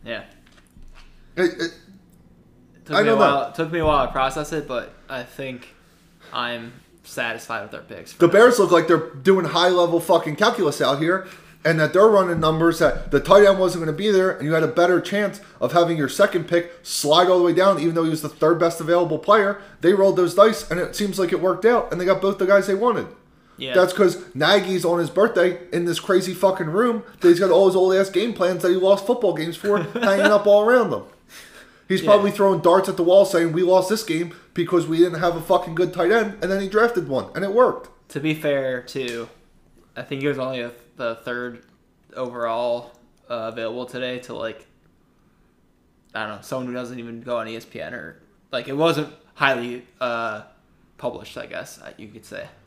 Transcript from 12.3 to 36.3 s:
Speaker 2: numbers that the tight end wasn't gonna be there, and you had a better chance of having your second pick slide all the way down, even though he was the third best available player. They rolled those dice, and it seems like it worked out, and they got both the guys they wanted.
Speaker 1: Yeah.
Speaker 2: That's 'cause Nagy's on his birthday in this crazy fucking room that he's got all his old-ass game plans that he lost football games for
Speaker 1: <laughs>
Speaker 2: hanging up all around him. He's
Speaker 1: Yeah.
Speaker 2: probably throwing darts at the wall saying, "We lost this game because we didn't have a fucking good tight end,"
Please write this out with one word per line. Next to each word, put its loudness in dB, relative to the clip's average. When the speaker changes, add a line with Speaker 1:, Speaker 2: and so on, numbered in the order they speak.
Speaker 2:
numbers 0
that 0
the 2
tight 6
end 4
wasn't -2
gonna -6
be -2
there, 2
and -8
you -2
had 2
a 0
better 2
chance -4
of -2
having 2
your -2
second 0
pick -2
slide 2
all 4
the 4
way 2
down, 4
even -2
though 0
he -2
was -4
the -8
third 0
best 0
available 0
player. 2
They 4
rolled 4
those 0
dice, 4
and -4
it -8
seems -4
like 0
it -2
worked -2
out, 2
and -6
they -6
got 0
both -2
the -2
guys 4
they 0
wanted. -2
Speaker 1:
Yeah. -8
Speaker 2:
That's 4
'cause 2
Nagy's 0
on 2
his -2
birthday 2
in -2
this -4
crazy 0
fucking 0
room -2
that 4
he's 6
got 2
all 6
his 2
old-ass 2
game -2
plans -2
that 2
he 4
lost 2
football 0
games -8
for -2
Speaker 1:
<laughs> -8
Speaker 2:
hanging 2
up 2
all 6
around 2
him. -8
He's 0
Speaker 1:
Yeah. 2
Speaker 2:
probably 6
throwing 2
darts 4
at -6
the -2
wall 6
saying, 0
"We 0
lost 2
this -2
game -6
because 0
we -2
didn't 4
have 0
a -8
fucking 0
good -2
tight 0
end," 0